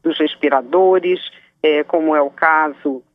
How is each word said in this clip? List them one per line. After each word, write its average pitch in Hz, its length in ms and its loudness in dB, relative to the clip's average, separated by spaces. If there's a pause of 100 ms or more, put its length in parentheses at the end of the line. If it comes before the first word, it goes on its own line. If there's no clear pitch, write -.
dos 160 120 -2
respiradores, 170 1000 0 (460)
é, 151 180 2
como 160 320 -2
é 147 80 2
o 143 80 -2
caso 151 720 -2 (120)